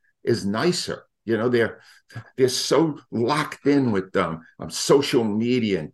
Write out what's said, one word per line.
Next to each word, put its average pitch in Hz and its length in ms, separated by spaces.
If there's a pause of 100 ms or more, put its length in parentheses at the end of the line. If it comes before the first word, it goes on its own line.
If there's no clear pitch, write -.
(240)
is 104 200
nicer. 123 600 (200)
You 113 120
know, 113 120
they're, 117 320 (560)
they're 123 120
so 147 500 (140)
locked 139 540
in 139 260
with, 95 240
um, 82 240 (180)
um, - 120
social 143 520
media 110 580
and 76 140